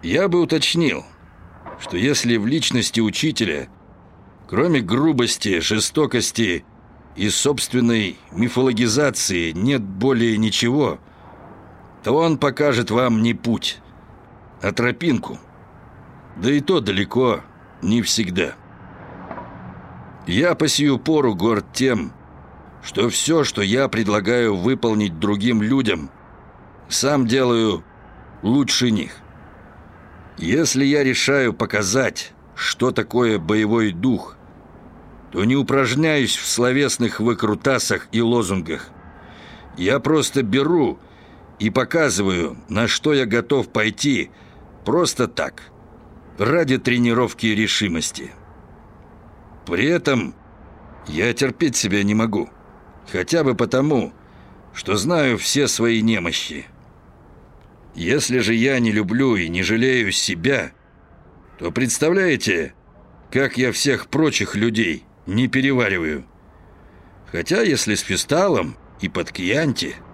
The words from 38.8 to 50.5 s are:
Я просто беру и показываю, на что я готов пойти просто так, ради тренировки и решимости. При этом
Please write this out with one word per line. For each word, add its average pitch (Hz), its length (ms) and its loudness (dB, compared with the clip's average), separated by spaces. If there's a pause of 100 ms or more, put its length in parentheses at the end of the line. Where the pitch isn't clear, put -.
Я 110 240 0
просто 143 420 0
беру 135 560 2 (600)
и 104 120 0
показываю, 95 880 0 (100)
на 113 180 0
что - 280 0
я 135 100 2
готов 117 460 0
пойти 107 600 -2 (540)
просто 127 440 0
так, - 340 -8 (760)
ради 139 400 2
тренировки 120 680 0
и 107 80 2
решимости. 95 800 -2 (1300)
При 90 200 0
этом 143 480 0 (720)